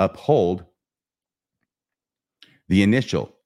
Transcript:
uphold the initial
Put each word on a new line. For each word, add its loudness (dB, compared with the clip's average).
uphold -2
the 4
initial -2